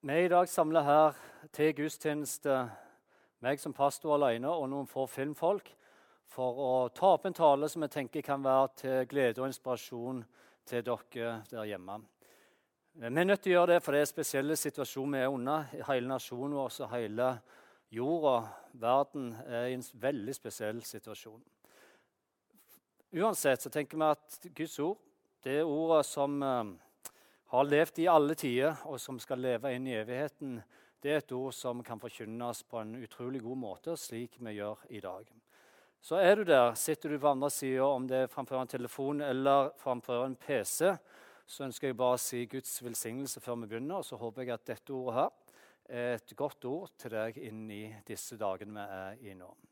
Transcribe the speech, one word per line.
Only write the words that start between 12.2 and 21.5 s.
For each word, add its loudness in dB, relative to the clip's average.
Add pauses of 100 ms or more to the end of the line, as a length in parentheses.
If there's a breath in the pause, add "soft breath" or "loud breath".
Vi -10
er 2
nødt 4
til 4
å 8
gjøre 8
det, 6
for 2
det 6
er -6
spesielle -2
situasjoner -4
vi 2
er 0
under, -2
i -10
hele 0
nasjonen -6
vår -6
og -10
hele 0 (560 soft breath)
jorda. 2 (380 loud breath)
Verden 0 (160)
er -4
i -4
en -12
s-, -20
veldig -4
spesiell -8
situasjon. -14 (1800 soft breath)